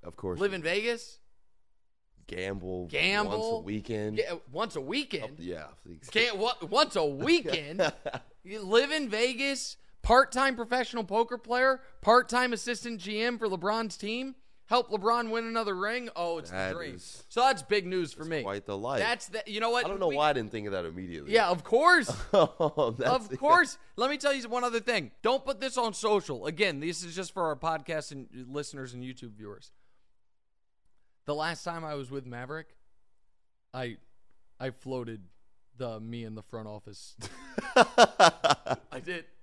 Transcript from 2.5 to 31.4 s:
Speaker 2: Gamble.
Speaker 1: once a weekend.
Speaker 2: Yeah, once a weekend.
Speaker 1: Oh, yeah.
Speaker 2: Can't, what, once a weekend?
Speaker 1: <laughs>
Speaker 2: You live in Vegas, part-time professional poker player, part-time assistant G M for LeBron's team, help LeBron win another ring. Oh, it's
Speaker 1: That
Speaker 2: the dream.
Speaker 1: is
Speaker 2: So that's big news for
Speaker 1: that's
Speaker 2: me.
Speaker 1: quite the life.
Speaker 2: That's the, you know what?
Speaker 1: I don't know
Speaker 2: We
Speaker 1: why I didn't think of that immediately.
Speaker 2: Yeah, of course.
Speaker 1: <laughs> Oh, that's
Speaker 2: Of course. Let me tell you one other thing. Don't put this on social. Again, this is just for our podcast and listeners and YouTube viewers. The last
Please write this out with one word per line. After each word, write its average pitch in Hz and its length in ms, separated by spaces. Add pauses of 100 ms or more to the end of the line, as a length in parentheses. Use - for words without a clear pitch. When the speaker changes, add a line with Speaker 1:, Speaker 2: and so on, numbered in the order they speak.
Speaker 2:
Gamble. 190 520
Speaker 1:
once 220 220
a - 40
weekend. 107 540
Speaker 2:
Yeah, 170 160 (180)
once 190 240
a 147 40
weekend. 151 580
Speaker 1:
Oh, 82 40
yeah. 85 240 (440)
Speaker 2:
Can't, 220 280
what, 208 320
once 285 260
a 170 80
weekend? 165 920
Speaker 1:
<laughs> - 40 (420)
Speaker 2:
You 202 160
live 226 300
in 302 180
Vegas, 254 680 (260)
part-time 262 540
professional 240 480
poker 226 340
player, 254 420 (200)
part-time 247 520
assistant 233 480
G 208 220
M 240 160
for 226 80
LeBron's 202 500
team, 247 380 (320)
help 240 240
LeBron 220 400
win 226 140
another 226 320
ring. 226 400
Oh, 170 220
it's 156 120
Speaker 1:
That 95 200
Speaker 2:
the 185 40
dream. 165 220
Speaker 1:
is - 320
Speaker 2:
So 233 140
that's 254 200
big 202 240
news 180 260
for 156 120
Speaker 1:
that's 165 60
Speaker 2:
me. 151 120
Speaker 1:
quite 101 240
the 101 100
life. 120 220
Speaker 2:
That's 226 300
the, 214 180
you 208 140
know 226 100
what? 240 140
Speaker 1:
I - 40
don't 196 120
know 180 80
Speaker 2:
We 139 80
Speaker 1:
why 151 140
I - 20
didn't 113 180
think 107 160
of 101 60
that 90 120
immediately. 82 480
Speaker 2:
Yeah, 214 180
of 175 120
course. 311 480 (120)
Speaker 1:
<laughs> - 100
Oh, 151 680
that's 214 320
Speaker 2:
Of 131 80
course. 320 400 (160)
Let 247 160
me 294 80
tell 285 160
you 240 140
one 247 160
other 233 160
thing. 202 320 (100)
Don't 262 220
put 254 160
this 254 180
on 226 160
social. 180 520
Again, 160 340
this 165 240
is 170 100
just 180 180
for 180 120
our 156 100
podcast 156 560
and 135 160 (220)
listeners 135 460
and 123 100
YouTube 123 320
viewers. 104 340 (1600)
The 147 80
last 156 280